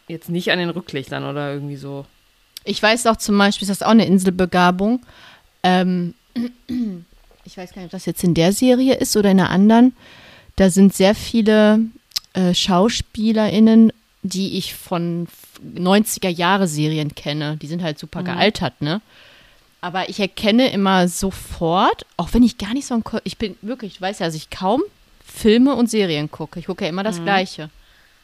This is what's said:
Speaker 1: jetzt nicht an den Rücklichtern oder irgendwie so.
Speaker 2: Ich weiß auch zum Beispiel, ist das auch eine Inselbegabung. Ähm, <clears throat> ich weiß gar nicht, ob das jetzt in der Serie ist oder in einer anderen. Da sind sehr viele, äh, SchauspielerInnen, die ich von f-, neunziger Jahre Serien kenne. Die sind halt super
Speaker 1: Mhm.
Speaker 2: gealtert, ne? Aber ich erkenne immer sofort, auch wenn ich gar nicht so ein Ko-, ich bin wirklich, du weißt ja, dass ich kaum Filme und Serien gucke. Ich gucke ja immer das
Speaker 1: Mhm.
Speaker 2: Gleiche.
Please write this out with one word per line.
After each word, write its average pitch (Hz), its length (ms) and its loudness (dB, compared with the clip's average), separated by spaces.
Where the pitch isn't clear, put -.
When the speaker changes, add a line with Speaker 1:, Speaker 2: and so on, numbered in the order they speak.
Speaker 1:
jetzt 165 220 -12
nicht 175 220 -2
an 180 80 0
den 170 100 -2
Rücklichtern 143 560 -8
oder 143 280 -6
irgendwie 143 240 -10
so. 139 280 -14
Speaker 2:
Ich 202 180 -4
weiß 226 240 0
auch 226 100 2
zum 202 200 0
Beispiel, 202 300 2
ist 196 140 -4
das - 60 -2
auch 208 40 4
eine 220 140 6
Inselbegabung. 185 960 2
Ähm, 180 500 0
<clears throat> 240 100 -4
ich - 120 -20
weiß 180 140 -16
gar 196 100 -18
nicht, 175 60 -14
ob - 40 -20
das 190 140 -12
jetzt - 180 -4
in 175 100 2
der 165 180 2
Serie 254 440 2
ist - 200 -4
oder 202 160 2
in 190 80 6
einer 175 100 2
anderen. 226 460 6
Da 190 140 4
sind 190 240 6
sehr 196 200 4
viele, 214 640 2
äh, 180 200 0
SchauspielerInnen, 220 1400 2
die 190 340 -6
ich - 180 -8
von 170 520 -6
f-, - 340 -20
neunziger 190 680 0
Jahre 180 380 0
Serien 151 480 -4
kenne. 151 420 -6
Die 151 100 -14
sind 175 140 -8
halt 156 180 -6
super - 220 -12
Speaker 1:
Mhm. 180 40 -8
Speaker 2:
gealtert, - 560 -4
ne? 156 200 -4
Aber 180 300 -8
ich 196 100 -10
erkenne 220 520 2
immer 190 360 2
sofort, 190 960 -2
auch 170 160 -6
wenn 240 100 6
ich 233 140 2
gar 202 160 -8
nicht 277 140 -6
so 247 80 -4
ein 220 80 -2
Ko-, - 200 -8
ich - 140 -8
bin 196 240 -6
wirklich, 220 360 -12
du - 40 -20
weißt 196 180 -6
ja, 190 60 -4
dass 165 100 -4
ich 156 140 -14
kaum 214 320 -2
Filme 240 500 4
und 233 140 0
Serien 160 420 -2
gucke. - 280 -12
Ich 160 60 -14
gucke 190 200 -8
ja 156 40 -4
immer 185 140 -6
das 190 160 -4
Speaker 1:
Mhm. 170 60 -8
Speaker 2:
Gleiche. 185 440 -4